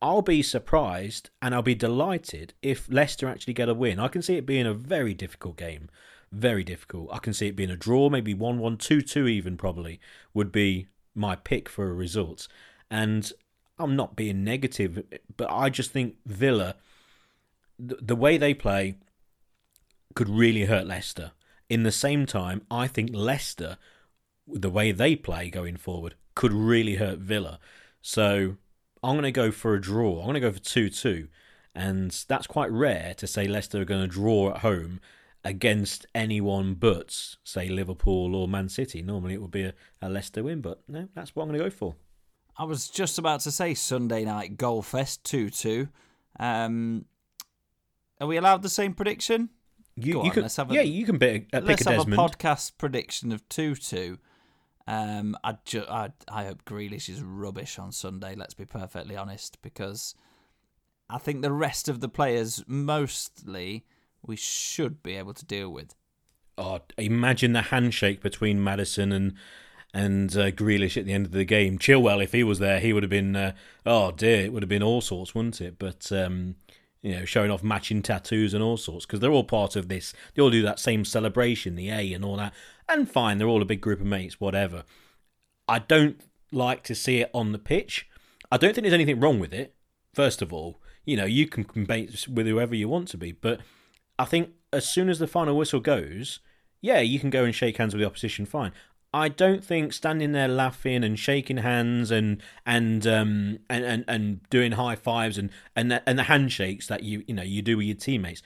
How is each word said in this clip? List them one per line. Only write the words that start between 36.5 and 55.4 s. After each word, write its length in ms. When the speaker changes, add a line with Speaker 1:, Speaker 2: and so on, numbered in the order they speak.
Speaker 1:
but, 720
say, 260
Liverpool 640
or 140
Man 180
City. 340
Normally 340
it 60
would 100
be 120
a, 100
a 80
Leicester 340
win, 180
but 280
no, 240
that's 220
what 80
I'm 60
gonna 140
go 60
for. 260
Speaker 2:
I 60
was 260
just 300
about 220
to 100
say 240
Sunday 500
night 320
goal 240
fest, 420
two 260
two. 400
Um, 640
are 80
we 100
allowed 260
the 60
same 240
prediction? 580
Speaker 1:
You, 180
Speaker 2:
Go 100
Speaker 1:
you 60
Speaker 2:
on, 20
Speaker 1:
can, 120
Speaker 2:
let's 140
have 120
a, 60
Speaker 1:
yeah, 60
you 240
can 120
bet, 360
uh, 60
pick 80
Speaker 2:
let's 180
Speaker 1:
a 60
Speaker 2:
have 80
Speaker 1:
Desmond. 200
Speaker 2:
a 40
podcast 540
prediction 540
of 160
two 280
two. 420
Um, 580